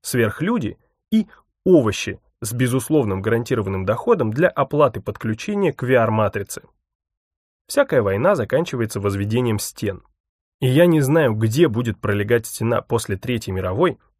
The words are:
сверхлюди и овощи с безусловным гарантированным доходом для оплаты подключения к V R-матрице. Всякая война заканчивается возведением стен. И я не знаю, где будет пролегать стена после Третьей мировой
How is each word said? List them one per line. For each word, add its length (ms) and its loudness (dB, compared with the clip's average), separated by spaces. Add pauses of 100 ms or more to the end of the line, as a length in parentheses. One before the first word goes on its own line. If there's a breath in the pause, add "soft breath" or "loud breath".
сверхлюди 800 -2 (320)
и 160 2 (380 soft breath)
овощи 540 4 (200)
с 140 -8
безусловным 680 0
гарантированным 640 -2
доходом 460 0
для 160 0
оплаты 540 0
подключения 720 -4
к 100 -8
V 100 0
R-матрице. 720 0 (1040)
Всякая 340 0
война 340 2
заканчивается 640 -2
возведением 600 -2
стен. 420 -8 (580)
И 80 0
я 200 6
не 140 4
знаю, 340 2
где 320 2
будет 320 -2
пролегать 480 -2
стена 340 -2
после 360 -4
Третьей 360 -6
мировой 460 -2 (200)